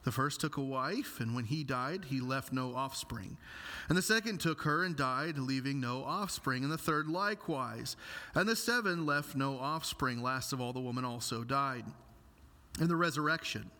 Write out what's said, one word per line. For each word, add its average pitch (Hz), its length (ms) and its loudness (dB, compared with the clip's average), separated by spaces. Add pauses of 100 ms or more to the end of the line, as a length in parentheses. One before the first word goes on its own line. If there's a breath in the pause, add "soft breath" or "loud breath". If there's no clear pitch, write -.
The 127 80 2
first 143 280 0
took 151 160 0
a 143 60 0
wife, 135 580 -2
and 117 140 0
when 120 100 0
he 147 200 -2
died, 135 420 -2
he 131 140 -2
left 131 300 -2
no 127 240 -2
offspring. 123 640 -6 (520 loud breath)
And 156 100 6
the 185 40 2
second 220 380 2
took 165 220 0
her 156 200 4
and 175 140 0
died, 143 400 0
leaving 135 440 0
no 127 240 0
offspring. 143 580 0
And 143 100 0
the 160 60 -2
third 151 300 2
likewise. 156 880 -2 (400 loud breath)
And 190 140 6
the 226 80 4
seven 202 480 2
left 147 300 2
no 135 240 2
offspring. 131 640 0
Last 127 300 0
of 131 80 -2
all, 123 120 0
the 127 80 -2
woman 127 240 -2
also 117 400 -2
died." 131 400 0 (960)
In 165 80 6
the 170 80 4
resurrection 160 840 0